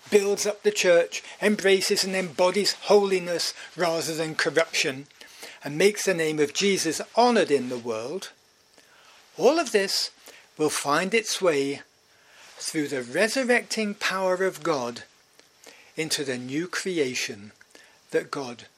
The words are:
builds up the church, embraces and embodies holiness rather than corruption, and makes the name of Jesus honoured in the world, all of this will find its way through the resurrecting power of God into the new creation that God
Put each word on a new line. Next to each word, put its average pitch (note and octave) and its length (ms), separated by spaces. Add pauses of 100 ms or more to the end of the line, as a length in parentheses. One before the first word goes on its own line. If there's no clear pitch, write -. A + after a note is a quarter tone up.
builds G3+ 360
up G#3 180
the G#3 80
church, E3+ 500 (200)
embraces G3 640
and F#3+ 120
embodies F#3 580
holiness F#3 800 (220)
rather E3 400
than D#3 200
corruption, D3 720 (560)
and D3 140
makes G3+ 280
the F#3+ 80
name D#3 260
of D3 140
Jesus F3+ 480 (160)
honoured A3+ 340
in B2+ 180
the B2+ 80
world, A#2+ 540 (1040)
all C4+ 220
of C4+ 120
this G3 400 (460)
will D3 120
find E3+ 440
its - 280
way C#3+ 400 (760)
through D3+ 300
the C3 160
resurrecting A3 920
power F#3 520
of D#3+ 180
God B2 400 (920)
into D#3 280
the C3 140
new C3+ 300
creation E3+ 840 (600)
that D#3+ 200
God B2 320 (140)